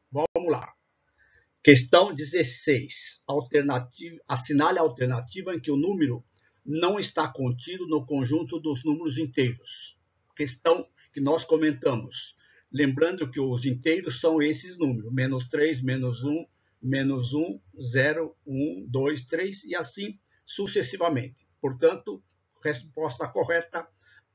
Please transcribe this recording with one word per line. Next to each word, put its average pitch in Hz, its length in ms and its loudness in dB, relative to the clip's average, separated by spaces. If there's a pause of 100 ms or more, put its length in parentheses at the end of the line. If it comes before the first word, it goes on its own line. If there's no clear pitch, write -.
(100)
vamos 160 400 0
lá. 123 200 -2 (920)
Questão 175 500 10
dezesseis. 143 1120 0
Alternativa, 143 920 -2 (100)
assinale 151 500 2
a 165 40 4
alternativa 135 720 -2
em 160 60 -6
que 151 100 -4
o 139 60 0
número 151 460 0 (400)
não 175 380 0
está - 260 -2
contido 139 600 -6
no 151 180 -2
conjunto 151 560 -2
dos 143 240 -4
números 151 320 -2
inteiros. - 840 -4 (380)
Questão 151 500 0 (240)
que 147 100 -10
nós 147 220 2
comentamos. 151 920 0 (340)
Lembrando 147 600 0
que 147 100 -6
os 127 240 -2
inteiros 160 560 0
são 160 220 4
esses 156 340 -2
números, 120 360 -2
menos 131 340 -2
três, 147 360 0
menos 127 400 -2
um, 151 240 -4 (340)
menos 135 540 -2
um, 175 260 -4 (180)
zero, 139 580 0 (100)
um, 135 420 -4
dois, 135 380 -2
três 190 380 -4
e 175 120 -6
assim 196 420 -8 (280)
sucessivamente. 180 1000 -4 (140)
Portanto, 165 640 0 (400)
resposta 151 640 -4
correta, 170 580 -2 (480)